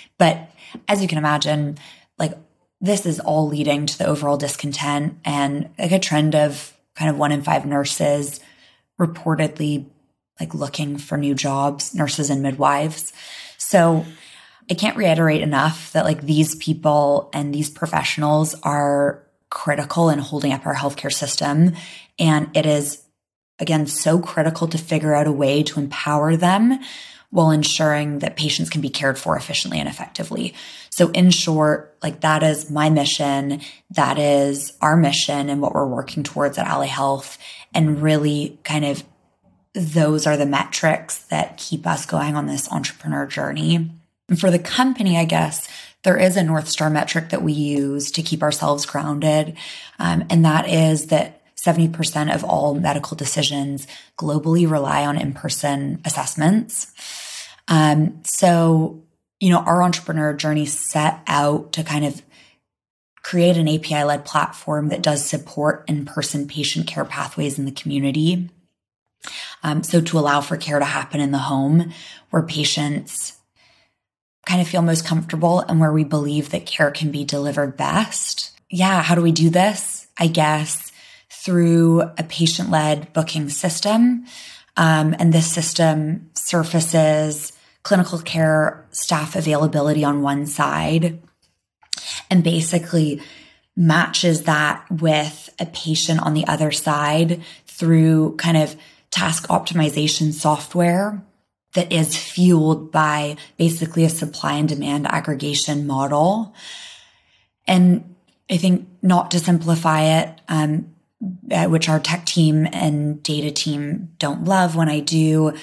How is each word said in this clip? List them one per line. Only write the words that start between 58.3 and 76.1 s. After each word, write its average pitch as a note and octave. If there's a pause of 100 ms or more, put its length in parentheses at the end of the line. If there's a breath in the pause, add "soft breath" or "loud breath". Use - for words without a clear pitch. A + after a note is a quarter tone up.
you F#3+
know, F3
our E3+
entrepreneur D#3+
journey D3+
set D3+
out D3
to E3
kind D3+
of C#3 (1040 soft breath)
create F3
an D#3+
A D#3
P D#3+
I-led D3
platform D3+
that -
does D3
support D3+
in-person C#3+
patient D#3
care D3
pathways D3
in C#3
the C3+
community. D#3 (1120 loud breath)
Um, D#3
so -
to E3
allow C#3+
for C#3+
care D3
to C#3
happen C#3+
in C#3
the C#3
home C#3+ (380 loud breath)
where E3
patients D3 (1120 soft breath)
kind F3+
of E3
feel E3+
most E3
comfortable E3
and D#3+
where D#3
we D#3
believe D3